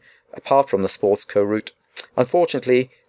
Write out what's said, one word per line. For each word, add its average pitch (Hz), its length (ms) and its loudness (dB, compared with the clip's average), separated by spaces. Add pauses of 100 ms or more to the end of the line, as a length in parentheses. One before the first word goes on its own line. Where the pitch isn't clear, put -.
(340)
apart 135 360 2
from 98 120 0
the 95 80 -2
Sportsco 101 580 0
route. 107 240 -4 (460)
Unfortunately, 127 720 0 (200)